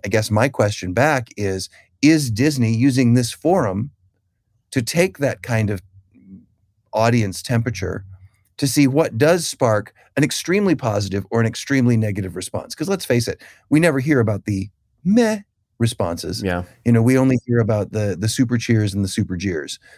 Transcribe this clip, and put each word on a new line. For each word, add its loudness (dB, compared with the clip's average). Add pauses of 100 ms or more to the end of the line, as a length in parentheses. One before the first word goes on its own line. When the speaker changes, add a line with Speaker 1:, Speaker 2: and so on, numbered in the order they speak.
Speaker 1:
I -6
guess 0
my 2
question -2
back 0
is, -4 (320)
is 4
Disney 0
using 4
this 2
forum -2 (800)
to 0
take 0
that -4
kind -2
of -6 (1120)
audience 2
temperature -4 (540)
to 0
see 4
what 0
does 2
spark -2 (220)
an 2
extremely 0
positive -4
or 0
an 2
extremely 0
negative -4
response? -10
'Cause -6
let's -4
face 0
it, -10 (300)
we 4
never 4
hear 2
about -2
the -4 (360)
meh 2 (380)
responses. -4
Speaker 2:
Yeah. -2 (220)
Speaker 1:
You 2
know, 4
we 4
only 2
hear 0
about 0
the, -2
the -2
super 0
cheers 0
and -2
the -4
super -4
jeers. -6 (200)